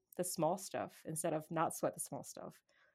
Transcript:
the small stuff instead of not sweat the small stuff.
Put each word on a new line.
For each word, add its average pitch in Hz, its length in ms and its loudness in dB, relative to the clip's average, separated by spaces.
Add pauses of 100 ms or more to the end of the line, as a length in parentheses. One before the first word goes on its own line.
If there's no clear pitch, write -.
(160)
the 180 80 0
small 170 320 4
stuff 139 360 -4 (120)
instead 160 280 0
of 156 180 0
not 165 240 2
sweat - 200 2
the 165 60 -10
small - 220 -4
stuff. - 320 -12 (400)